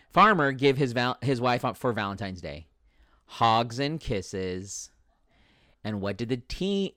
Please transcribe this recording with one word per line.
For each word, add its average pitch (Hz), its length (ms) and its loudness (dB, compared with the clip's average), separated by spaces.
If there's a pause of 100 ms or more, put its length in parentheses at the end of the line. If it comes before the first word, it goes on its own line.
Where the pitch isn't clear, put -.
(100)
farmer 175 420 6
give 135 240 4
his 135 160 0
val-, 123 300 0
his 127 180 0
wife 123 240 0 (100)
for 127 180 -2
Valentine's 98 480 -4
Day? 76 260 -12 (600)
Hogs 117 520 2
and 147 200 -4
kisses. 95 920 -6 (920)
And 104 180 -6
what 98 160 -4
did 117 140 -4
the 131 80 -2
teen-, 196 580 -4